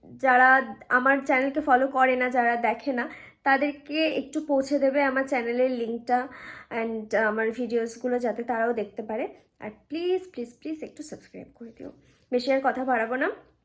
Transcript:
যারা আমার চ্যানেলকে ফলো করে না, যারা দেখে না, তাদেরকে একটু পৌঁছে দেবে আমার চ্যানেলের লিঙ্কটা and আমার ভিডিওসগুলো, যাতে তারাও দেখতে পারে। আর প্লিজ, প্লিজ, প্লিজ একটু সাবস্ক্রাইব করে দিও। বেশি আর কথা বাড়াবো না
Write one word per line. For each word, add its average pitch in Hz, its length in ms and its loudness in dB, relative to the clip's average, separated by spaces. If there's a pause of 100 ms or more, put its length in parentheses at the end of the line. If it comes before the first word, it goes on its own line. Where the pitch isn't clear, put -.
(160)
যারা 254 580 6 (140)
আমার 262 380 4
চ্যানেলকে 277 340 2
ফলো 269 280 4
করে 262 280 4
না, 254 120 0
যারা 240 280 2
দেখে 233 360 -2
না, 247 160 -4 (340)
তাদেরকে 285 640 0
একটু 311 340 -4
পৌঁছে 285 380 0
দেবে 269 240 2
আমার 269 260 0
চ্যানেলের 247 420 0
লিঙ্কটা 240 580 -2 (420)
and 226 460 -4
আমার 220 340 0
ভিডিওসগুলো, 233 680 -4
যাতে 233 240 -4
তারাও 233 300 -2
দেখতে 220 300 -6
পারে। 220 260 -6 (320)
আর 214 100 -12 (180)
প্লিজ, 359 320 -2 (120)
প্লিজ, 240 280 -10
প্লিজ 311 220 -10
একটু - 200 -14
সাবস্ক্রাইব - 520 -14
করে 233 240 -18
দিও। - 140 -16 (400)
বেশি 247 200 0
আর 269 120 4
কথা 254 200 0
বাড়াবো 240 300 0
না 285 160 -2 (340)